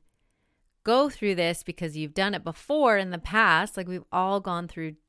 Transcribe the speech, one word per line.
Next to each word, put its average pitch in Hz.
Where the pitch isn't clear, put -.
go 262
through 202
this 170
because 160
you've 151
done 196
it -
before 262
in 190
the 175
past. 185
Like, 180
we've 180
all 190
gone 175
through 160